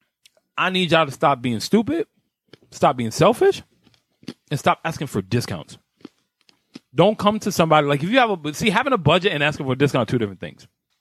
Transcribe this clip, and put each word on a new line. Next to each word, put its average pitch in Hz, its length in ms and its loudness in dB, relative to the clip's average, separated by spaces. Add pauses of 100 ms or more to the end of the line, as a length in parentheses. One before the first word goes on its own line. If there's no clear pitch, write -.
(580)
I 170 120 0
need 185 200 0
y'all 160 160 4
to 131 60 -6
stop 139 280 0
being 120 200 -4
stupid, 233 460 -2 (640)
stop 151 260 0
being 113 140 -4
selfish, 254 520 2 (880)
and 143 80 -2
stop - 260 0
asking 156 240 -8
for 104 140 -4
discounts. 95 560 -6 (1160)
Don't 190 240 2
come 208 220 0
to 214 120 -6
somebody, 156 340 4
like, 143 160 0
if 175 60 -4
you 254 100 0
have 202 280 0
a, 151 80 -8
see, 208 160 -2
having 254 220 0
a 233 60 2
budget 175 340 2
and 143 100 -2
asking 147 240 -2
for 127 60 -2
a 123 40 -4
discount 139 320 0
are - 20 -10
two 127 80 0
different 101 220 -6
things. - 260 -16 (340)